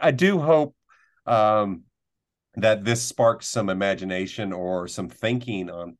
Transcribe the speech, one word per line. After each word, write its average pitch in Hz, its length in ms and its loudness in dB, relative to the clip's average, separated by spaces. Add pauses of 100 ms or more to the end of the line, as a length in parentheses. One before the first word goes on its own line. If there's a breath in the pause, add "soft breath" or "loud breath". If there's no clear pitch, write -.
I - 20 6
do 175 300 2
hope, 151 340 2 (500 soft breath)
um, 107 580 2 (720)
that 107 300 2
this 117 180 0
sparks 117 440 0
some 104 220 -2
imagination 95 840 -4
or 90 360 -4
some 90 200 -10
thinking 110 600 -4
on, 85 300 -12